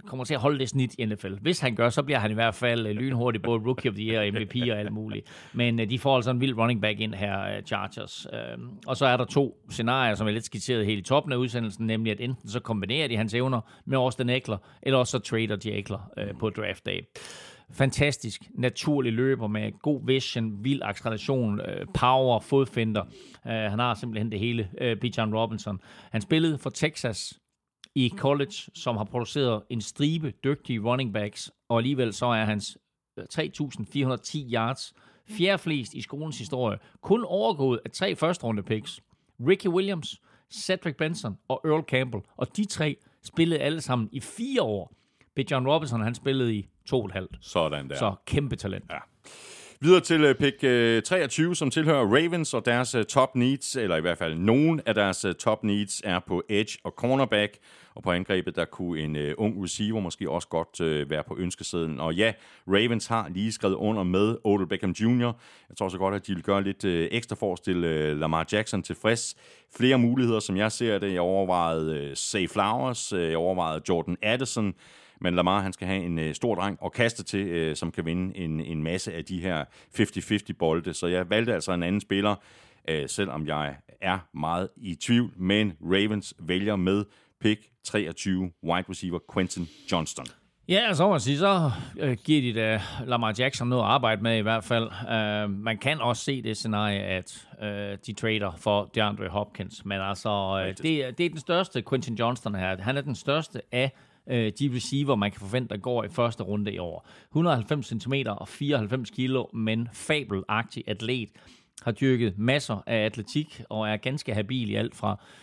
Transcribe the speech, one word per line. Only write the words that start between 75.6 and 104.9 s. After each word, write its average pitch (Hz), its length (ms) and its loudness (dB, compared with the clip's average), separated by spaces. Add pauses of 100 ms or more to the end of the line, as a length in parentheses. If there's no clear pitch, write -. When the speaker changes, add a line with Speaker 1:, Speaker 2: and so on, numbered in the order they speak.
Speaker 2:
han 95 120 -2
skal 92 160 -8
have 95 160 -2
en, 85 140 -2
øh, 78 160 -2
stor 117 200 -2
dreng 95 300 -2
at 90 80 -4
kaste 117 320 0
til, 101 220 -2
øh, 82 300 -2
som 85 160 -4
kan 82 140 -6
vinde 90 300 -2
en, 78 240 -4
en 78 220 -4
masse 85 320 -4
af 80 100 -8
de 92 160 -6
her 82 240 -2 (300)
fifty 101 240 0
fifty 104 340 -2
bolde. 82 420 0
Så - 120 -4
jeg 90 240 0
valgte 113 240 2
altså 92 180 -2
en 87 100 0
anden 95 180 0
spiller, 101 340 0 (540)
øh, 76 200 -2
selvom 78 380 -4
jeg 73 300 -4 (240)
er 95 180 0 (160)
meget 85 420 -2
i 92 180 -8
tvivl. 120 420 2
Men 98 440 2
Ravens 98 580 0
vælger 95 380 0
med 98 280 2 (360)
pick 107 200 4 (240)
treogtyve 92 640 -2 (140)
wide 85 260 0
receiver 90 280 -6 (160)
Quentin 90 340 0 (240)
Johnston. 80 340 -2 (420)
Speaker 1:
Ja, 202 260 4
så 151 100 4
må 208 60 6
man 160 100 4
sige, 139 180 0
så, 180 320 4 (280)
øh, 131 260 0
giver 151 180 6
de 113 180 0
da 110 200 2 (260)
Lamar 117 320 2
Jackson 127 300 0
noget 123 140 4
at 101 60 4
arbejde 110 340 4
med 113 160 4
i 107 40 2
hvert 110 220 2
fald. 113 240 2 (240)
Øh, 107 380 0
man 107 280 -2
kan 143 220 -2
også 117 240 0
se 135 180 -2
det 110 140 -4
scenarie, 104 440 0
at, 95 460 -6 (160)
øh, 101 440 -8
de 113 60 -8
trader 104 440 0
for 101 380 2
DeAndre 104 340 0
Hopkins. - 560 -6
Men 98 160 -4
altså, 98 280 -4
øh, 98 260 0
Speaker 2:
Rigtigt. 92 280 -2
Speaker 1:
det 156 220 0
er, 127 60 -6
det 175 160 -2
er 170 40 -2
den 160 100 -10
største, 170 480 -2
Quentin 120 260 -2
Johnston 117 400 -2
her. 95 280 -2
Han 127 140 -2
er 143 40 0
den 135 140 -6
største 143 480 -2 (100)
af, 131 200 0 (380)
øh, 113 280 2
de 143 160 2
receiver, 139 400 0